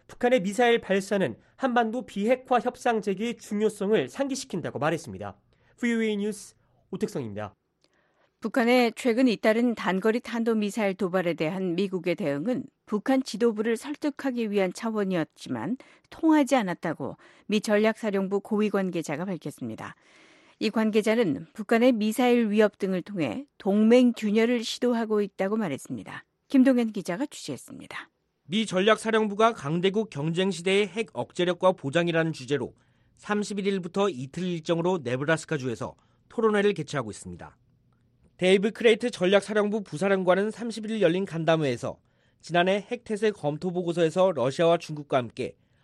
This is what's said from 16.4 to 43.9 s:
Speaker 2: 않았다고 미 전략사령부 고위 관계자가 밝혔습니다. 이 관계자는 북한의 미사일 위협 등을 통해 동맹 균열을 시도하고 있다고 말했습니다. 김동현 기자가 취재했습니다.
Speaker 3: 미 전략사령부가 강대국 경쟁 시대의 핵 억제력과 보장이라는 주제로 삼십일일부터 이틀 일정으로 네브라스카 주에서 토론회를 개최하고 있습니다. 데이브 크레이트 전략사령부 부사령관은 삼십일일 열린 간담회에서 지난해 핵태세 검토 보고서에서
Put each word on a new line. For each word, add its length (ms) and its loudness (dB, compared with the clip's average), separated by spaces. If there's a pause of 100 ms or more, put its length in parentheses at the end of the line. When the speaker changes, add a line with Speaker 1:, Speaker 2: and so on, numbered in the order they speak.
Speaker 2:
않았다고 640 -4 (280)
미 160 0
전략사령부 800 0
고위 320 0
관계자가 540 -2
밝혔습니다. 680 -10 (640)
이 140 0
관계자는 840 0
북한의 380 4
미사일 580 2
위협 300 2
등을 240 -2
통해 420 -4 (140)
동맹 560 4
균열을 480 0
시도하고 580 0
있다고 360 -4
말했습니다. 680 -6 (220)
김동현 460 4
기자가 340 -4
취재했습니다. 840 -14 (380)
Speaker 3:
미 180 0
전략사령부가 880 2
강대국 560 0
경쟁 400 -2
시대의 380 0
핵 260 -8
억제력과 600 0
보장이라는 600 0
주제로 400 -4 (440)
삼십일일부터 920 -2
이틀 340 -8
일정으로 600 0
네브라스카 540 -2
주에서 380 -6 (340)
토론회를 440 2
개최하고 380 -6
있습니다. 460 -16 (800)
데이브 340 4
크레이트 400 2
전략사령부 720 2
부사령관은 640 2
삼십일일 520 -6
열린 240 4
간담회에서 720 0 (400)
지난해 500 0
핵태세 420 -2
검토 400 -4
보고서에서 600 2